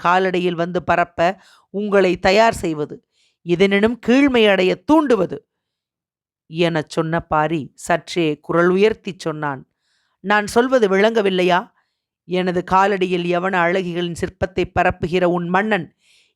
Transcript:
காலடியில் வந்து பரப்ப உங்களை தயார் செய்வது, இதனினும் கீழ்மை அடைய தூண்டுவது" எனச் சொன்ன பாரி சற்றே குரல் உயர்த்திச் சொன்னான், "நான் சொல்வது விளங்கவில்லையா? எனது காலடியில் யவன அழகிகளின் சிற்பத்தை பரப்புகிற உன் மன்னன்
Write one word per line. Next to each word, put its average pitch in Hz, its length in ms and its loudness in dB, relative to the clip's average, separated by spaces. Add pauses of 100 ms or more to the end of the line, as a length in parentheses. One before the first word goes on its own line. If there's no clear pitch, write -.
காலடியில் 180 520 0
வந்து 175 280 -4
பரப்ப 175 600 -2 (280)
உங்களை 190 480 0
தயார் 220 360 2
செய்வது, 156 540 -8 (400)
இதனினும் 202 500 2
கீழ்மை 247 480 4
அடைய 185 380 2
தூண்டுவது" 233 540 2 (1080)
எனச் 165 440 -4
சொன்ன 165 300 -4
பாரி 156 540 -2
சற்றே 160 680 -4
குரல் 170 280 0
உயர்த்திச் 202 500 0
சொன்னான், 151 500 -8 (520)
"நான் 208 260 0
சொல்வது 247 420 2
விளங்கவில்லையா? 190 720 2 (640)
எனது 180 460 -4
காலடியில் 185 540 0
யவன 175 280 -2
அழகிகளின் 175 600 -2
சிற்பத்தை 180 680 -6
பரப்புகிற 180 440 -2
உன் 175 240 -2
மன்னன் 190 480 -2 (400)